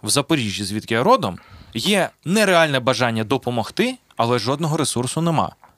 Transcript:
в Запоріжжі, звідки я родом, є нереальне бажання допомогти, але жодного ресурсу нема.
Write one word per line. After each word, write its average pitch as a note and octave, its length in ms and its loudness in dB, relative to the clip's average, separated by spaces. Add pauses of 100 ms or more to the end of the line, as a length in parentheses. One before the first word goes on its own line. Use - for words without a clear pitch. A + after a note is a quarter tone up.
в A2 60 -8
Запоріжжі, A2 540 0
звідки G2+ 300 -4
я A2+ 100 2
родом, E3 360 2 (340)
є E3+ 360 0 (160)
нереальне E3+ 540 4
бажання A#2 440 0
допомогти, B2+ 760 -2 (200)
але A#2 220 2
жодного D3 380 -2
ресурсу B2+ 440 -2
нема. D3+ 340 0 (220)